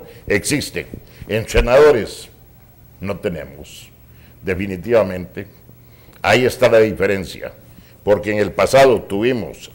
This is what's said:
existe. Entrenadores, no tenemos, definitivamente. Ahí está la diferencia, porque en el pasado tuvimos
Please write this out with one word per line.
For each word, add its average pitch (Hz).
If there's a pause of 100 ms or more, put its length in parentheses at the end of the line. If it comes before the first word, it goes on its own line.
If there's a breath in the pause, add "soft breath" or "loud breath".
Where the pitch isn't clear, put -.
(280 loud breath)
existe. 101 (400 loud breath)
Entrenadores, 120 (720)
no 95
tenemos, 73 (540 soft breath)
definitivamente. 95 (720 soft breath)
Ahí 117
está 117
la 113
diferencia, 98 (520 soft breath)
porque 104
en 104
el 98
pasado 120
tuvimos 104